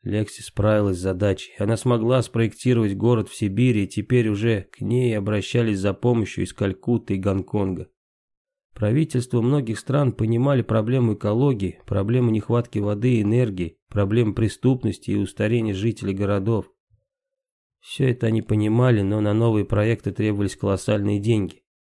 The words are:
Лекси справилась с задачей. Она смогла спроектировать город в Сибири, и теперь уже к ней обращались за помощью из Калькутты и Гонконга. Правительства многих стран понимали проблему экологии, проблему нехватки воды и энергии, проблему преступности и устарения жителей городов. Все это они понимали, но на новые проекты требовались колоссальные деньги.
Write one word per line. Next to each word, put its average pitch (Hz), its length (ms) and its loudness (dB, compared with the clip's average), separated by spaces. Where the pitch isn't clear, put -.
Лекси 104 380 -4
справилась 104 540 0
с 87 40 -8
задачей. 95 560 -2
Она 110 200 0
смогла 120 440 2
спроектировать 113 760 0
город 110 320 2
в - 80 -18
Сибири, 104 500 2
и - 20 -12
теперь 113 420 0
уже 104 420 0
к - 100 -14
ней 117 360 0
обращались 104 640 -2
за 98 160 0
помощью 117 480 0
из 90 100 -6
Калькутты 104 640 -2
и 95 40 -4
Гонконга. 95 680 -2
Правительства 123 640 0
многих 120 380 0
стран 135 320 0
понимали 117 500 0
проблему 113 540 0
экологии, 107 720 0
проблему 113 420 0
нехватки 113 480 0
воды 104 380 0
и 110 80 2
энергии, 101 560 0
проблему 104 460 0
преступности 110 760 0
и 101 40 0
устарения 107 580 0
жителей 98 400 -2
городов. 101 580 -2
Все - 280 -2
это 120 200 0
они 110 160 0
понимали, 110 580 2
но 104 200 0
на 104 120 0
новые 110 320 2
проекты 104 460 0
требовались 101 440 -2
колоссальные 101 640 0
деньги. 101 440 -2